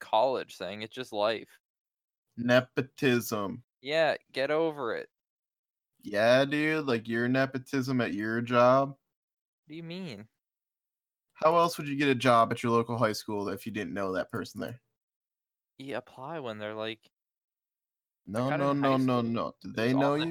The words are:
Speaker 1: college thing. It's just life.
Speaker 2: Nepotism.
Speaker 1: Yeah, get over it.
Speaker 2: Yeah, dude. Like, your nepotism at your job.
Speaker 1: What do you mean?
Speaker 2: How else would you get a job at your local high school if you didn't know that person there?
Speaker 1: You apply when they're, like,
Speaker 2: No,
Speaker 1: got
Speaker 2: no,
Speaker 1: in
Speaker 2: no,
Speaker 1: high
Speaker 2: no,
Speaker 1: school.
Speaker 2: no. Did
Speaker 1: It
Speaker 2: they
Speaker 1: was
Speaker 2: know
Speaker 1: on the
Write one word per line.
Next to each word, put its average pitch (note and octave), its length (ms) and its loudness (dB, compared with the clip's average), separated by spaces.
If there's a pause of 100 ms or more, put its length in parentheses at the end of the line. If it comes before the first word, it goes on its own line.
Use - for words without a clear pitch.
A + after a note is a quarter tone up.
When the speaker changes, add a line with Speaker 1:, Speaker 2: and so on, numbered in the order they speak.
Speaker 1:
college A2+ 560 0
thing. G2 260 -8
It's A2 120 -12
just B2+ 180 -12
life. G#2+ 480 -2 (760)
Speaker 2:
Nepotism. A#2+ 1300 0 (180)
Speaker 1:
Yeah, D3 360 0 (160)
get C3+ 180 -2
over D3 460 -2
it. C#2 120 -8 (960)
Speaker 2:
Yeah, A2+ 420 4
dude. D3+ 420 0
Like, A2+ 200 0
your A#2 220 0
nepotism C3 720 -2
at A2 120 0
your A2 280 -2
job. B2 500 4
Speaker 1:
What C#3 60 -16 (720)
do D3 80 -16
you E3+ 80 -14
mean? E3 420 -12 (1080)
Speaker 2:
How D#3+ 220 4
else E3+ 220 2
would D3 100 -8
you C#3 80 -4
get C#3+ 120 2
a C3+ 60 6
job A#2 380 6
at A#2 100 -8
your A#2+ 100 0
local A#2 260 0
high A2 140 2
school G2+ 360 -6
if F#2+ 160 -8
you G#2+ 80 -8
didn't G2 220 -6
know G2 180 -4
that - 180 -4
person A#2+ 300 -10
there? B2 180 -10 (1000)
Speaker 1:
You C3+ 180 -10
apply C3+ 440 -12
when A2 180 -8
they're, G#2+ 160 -8
like, A2 260 -8 (1300)
Speaker 2:
No, A#2+ 240 -2
Speaker 1:
got - 100 -2
Speaker 2:
no, C#3 120 0
Speaker 1:
in C#3+ 100 0
Speaker 2:
no, C#3 100 2
Speaker 1:
high C3 60 2
Speaker 2:
no, B2+ 220 2
Speaker 1:
school. - 20 0
Speaker 2:
no. A#2 400 -4
Did - 80 -14
Speaker 1:
It B2+ 60 -10
Speaker 2:
they A#2+ 180 2
Speaker 1:
was C#3 80 2
Speaker 2:
know C#3+ 120 2
Speaker 1:
on D3+ 60 -2
the D#3+ 100 -2